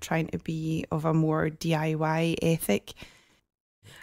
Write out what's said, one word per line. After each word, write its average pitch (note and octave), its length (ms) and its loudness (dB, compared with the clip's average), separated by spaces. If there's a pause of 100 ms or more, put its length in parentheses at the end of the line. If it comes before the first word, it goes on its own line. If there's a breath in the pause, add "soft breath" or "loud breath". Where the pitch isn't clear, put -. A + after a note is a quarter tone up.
trying D#3+ 280 -2
to F3 100 -4
be D#3+ 520 -4
of D#3 140 -2
a D#3+ 80 2
more D#3 380 4
D D#3+ 240 -2
I D#3 220 0
Y D#3+ 440 0
ethic. E3 540 0 (1080 loud breath)